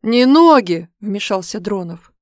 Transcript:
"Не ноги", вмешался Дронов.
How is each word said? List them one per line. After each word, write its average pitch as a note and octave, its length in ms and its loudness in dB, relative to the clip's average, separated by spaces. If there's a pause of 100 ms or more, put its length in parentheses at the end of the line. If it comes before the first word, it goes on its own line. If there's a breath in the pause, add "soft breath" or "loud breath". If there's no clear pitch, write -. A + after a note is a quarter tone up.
"Не A#3+ 240 0
ноги", C4 640 2 (100)
вмешался G3 640 -8
Дронов. F3 500 -10 (100)